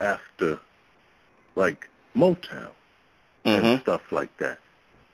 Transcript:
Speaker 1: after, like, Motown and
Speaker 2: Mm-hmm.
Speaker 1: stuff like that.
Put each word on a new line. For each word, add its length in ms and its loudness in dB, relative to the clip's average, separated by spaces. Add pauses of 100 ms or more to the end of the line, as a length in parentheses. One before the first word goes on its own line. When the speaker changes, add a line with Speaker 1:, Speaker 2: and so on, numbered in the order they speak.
Speaker 1:
after, 580 -2 (960)
like, 320 0 (280)
Motown 560 0 (760)
and 180 4
Speaker 2:
Mm-hmm. 180 2
Speaker 1:
stuff 200 0 (100)
like 280 -4
that. 200 -6 (540)